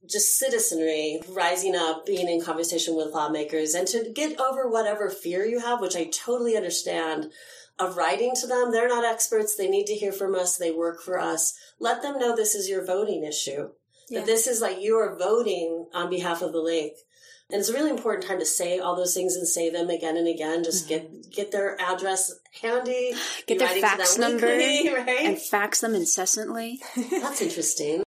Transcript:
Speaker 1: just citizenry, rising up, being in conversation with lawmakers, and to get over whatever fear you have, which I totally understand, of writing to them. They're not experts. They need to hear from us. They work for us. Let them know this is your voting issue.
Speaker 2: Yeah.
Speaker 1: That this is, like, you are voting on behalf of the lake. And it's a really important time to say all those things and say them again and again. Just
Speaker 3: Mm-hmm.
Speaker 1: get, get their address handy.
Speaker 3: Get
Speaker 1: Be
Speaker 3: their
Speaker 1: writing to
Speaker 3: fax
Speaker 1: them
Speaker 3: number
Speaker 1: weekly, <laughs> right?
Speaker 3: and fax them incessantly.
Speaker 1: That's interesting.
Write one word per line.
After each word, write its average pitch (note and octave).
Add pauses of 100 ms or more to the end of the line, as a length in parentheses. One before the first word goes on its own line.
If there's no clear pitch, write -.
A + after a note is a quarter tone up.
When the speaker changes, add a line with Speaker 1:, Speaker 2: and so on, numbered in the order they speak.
Speaker 1:
just -
citizenry, D#3+ (100)
rising F3+
up, D#3+
being F3+
in E3+
conversation E3
with D#3
lawmakers, D#3
and F#3
to A3+
get D4+
over C4
whatever G#3
fear F3+
you A#3
have, A#3+
which F3
I E3
totally A#3+
understand, E3+ (480)
of F3+
writing G3
to -
them. B3
They're A#3
not A#3+
experts. A3+
They F#3+
need G3+
to G#3+
hear G3+
from F#3+
us. F3+
They E3+
work E3+
for F3+
us. E3 (260)
Let A#3
them C#4+
know A#3+
this G#3+
is G3
your F#3
voting F#3
issue. D3 (400)
Speaker 2:
Yeah. A3+
Speaker 1:
That G3+
this A3+
is, A#3
like, F#3+
you A3
are G#3
voting F3+
on F3
behalf F3
of D#3+
the E3
lake. D#3+ (560)
And -
it's -
a A3+
really D4+
important G#3+
time F#3
to D#3+
say F3+
all F3+
those F3+
things F3+
and F3+
say E3
them E3+
again E3
and E3+
again. D#3+
Just E3
Speaker 3:
Mm-hmm. D#3+
Speaker 1:
get, -
get G3+
their G3
address F#3 (280)
handy. B3 (340)
Speaker 3:
Get -
Speaker 1:
Be A3
Speaker 3:
their B3+
Speaker 1:
writing F#3+
to G#3
Speaker 3:
fax G3
Speaker 1:
them A#3
Speaker 3:
number A#3
Speaker 1:
weekly, C#4+
<laughs> -
right? B3
Speaker 3:
and -
fax G#3+
them A3+
incessantly. A3 (160)
Speaker 1:
That's B3
interesting. D#3+